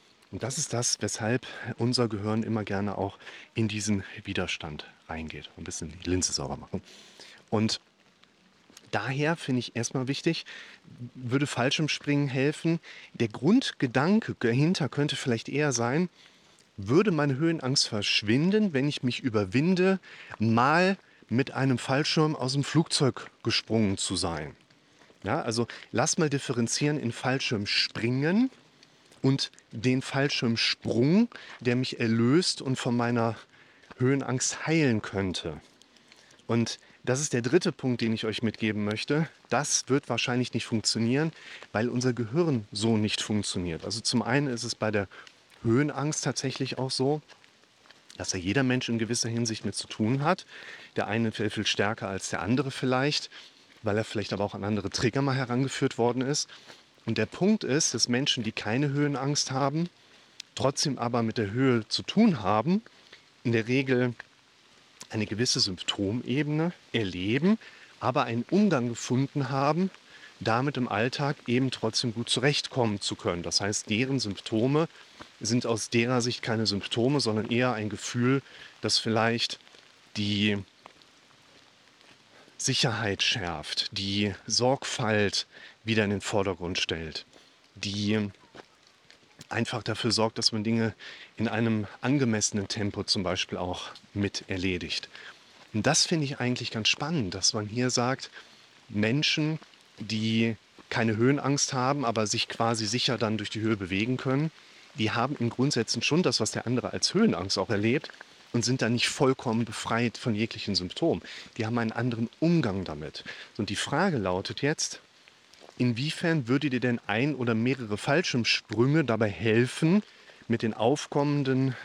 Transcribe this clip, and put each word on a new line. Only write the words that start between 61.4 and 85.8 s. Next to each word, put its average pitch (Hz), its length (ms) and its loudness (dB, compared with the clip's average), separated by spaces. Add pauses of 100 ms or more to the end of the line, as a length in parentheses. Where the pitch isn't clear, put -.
Höhe 120 360 4
zu - 160 -4
tun 190 380 4
haben, 131 400 2 (640)
in 117 100 2
der 113 160 2
Regel 127 440 2 (960)
eine 107 160 -2
gewisse 120 340 0
Symptomebene 127 1120 -2 (180)
erleben, 113 640 2 (420)
aber 127 260 2
einen 120 260 -2
Umgang 160 380 4
gefunden 131 600 -2
haben, 151 400 2 (500)
damit 127 380 2
im 127 100 0
Alltag 131 500 0 (100)
eben 127 240 2
trotzdem 113 420 -2
gut 113 160 -6
zurechtkommen 120 720 0
zu - 140 -4
können. 87 280 -2
Das 85 160 -2
heißt, 104 300 -2
deren 131 300 0
Symptome 117 680 0 (540)
sind 117 240 0
aus 117 240 -2
derer 120 320 4
Sicht 120 220 -4
keine 110 240 0
Symptome, 117 540 0
sondern 107 280 0
eher 123 240 2
ein 107 160 -4
Gefühl, 123 540 0 (380)
das - 180 2
vielleicht 113 580 0 (580)
die 104 440 2 (2000)
Sicherheit 113 640 0
schärft, - 680 -2
die 98 400 0 (120)
Sorgfalt 113 1040 0 (360)